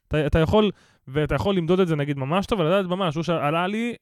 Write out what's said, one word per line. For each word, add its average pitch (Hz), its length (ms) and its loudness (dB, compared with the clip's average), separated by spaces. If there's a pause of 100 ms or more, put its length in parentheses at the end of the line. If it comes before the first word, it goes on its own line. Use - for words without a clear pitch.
אתה, 151 180 0
אתה 156 120 2
יכול, 196 320 4 (380)
ואתה 147 260 -2
יכול 196 220 0
למדוד 180 240 2
את 185 80 4
זה, 160 80 0
נגיד, 143 220 -2
ממש 156 280 -2
טוב, 214 140 -2
ולדעת 180 260 2
ממש, 180 280 -2
הוא 160 100 -4
ש-, 175 60 -4
עלה 160 360 0
לי, 220 360 -4